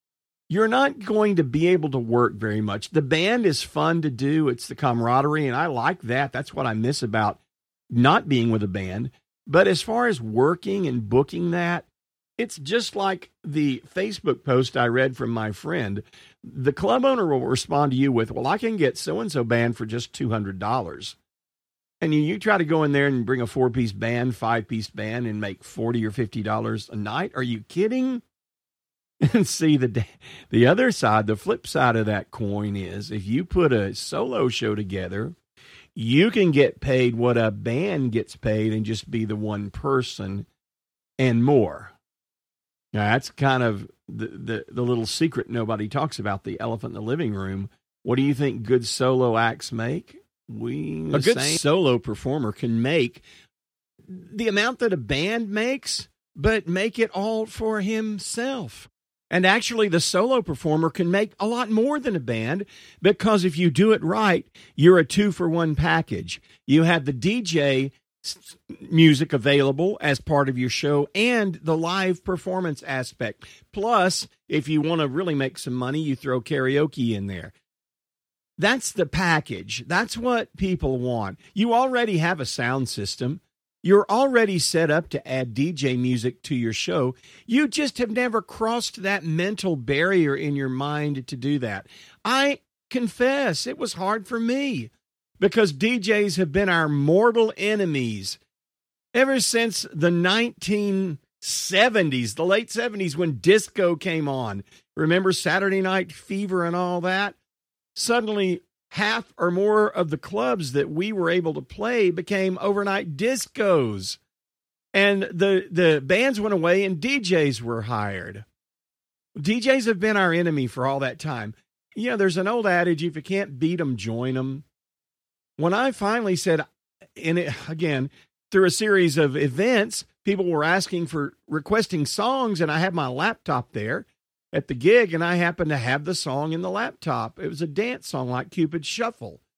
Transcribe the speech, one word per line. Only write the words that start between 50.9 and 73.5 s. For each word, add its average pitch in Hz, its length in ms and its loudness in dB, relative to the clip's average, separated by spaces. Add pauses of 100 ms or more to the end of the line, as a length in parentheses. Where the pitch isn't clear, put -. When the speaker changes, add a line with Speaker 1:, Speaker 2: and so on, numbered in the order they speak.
Speaker 2:
A 147 60 2
good 185 200 2
Speaker 1:
solo 147 580 2
performer 127 540 -4
can 117 300 -2
make 135 400 0 (840)
the 190 420 -6
amount 214 320 0
that 233 120 2
a 165 60 -2
band 175 500 -2
makes, 226 600 -4 (280)
but 202 320 0
make 196 300 -2
it 226 140 2
all 220 340 -2
for 220 340 -4
himself. 220 1120 -6 (380)
And 185 160 2
actually, 214 440 2
the 170 100 2
solo 233 420 2
performer 160 480 0
can 170 220 -2
make 202 300 0
a 208 80 -2
lot 240 200 -2
more 240 300 2
than 247 160 -2
a 160 60 -2
band, 120 440 -4 (380)
because 202 420 4
if 160 140 0
you 175 120 4
do 202 200 6
it 214 140 4
right, 190 420 2 (300)
you're 170 240 10
a 156 40 6
two-for-one 170 720 2
package. 143 640 -2 (240)
You 156 200 6
have 165 220 2
the 143 60 -2
D 190 300 0
J 143 480 0 (340)
s-, - 320 -14 (240)
music 156 520 6
available 139 680 2
as 143 200 0
part 143 280 2
of 127 80 -2
your 123 140 0
show 143 420 0
and 208 480 0
the 160 160 0
live 180 460 -2
performance 185 640 -4
aspect. 127 600 -6 (280)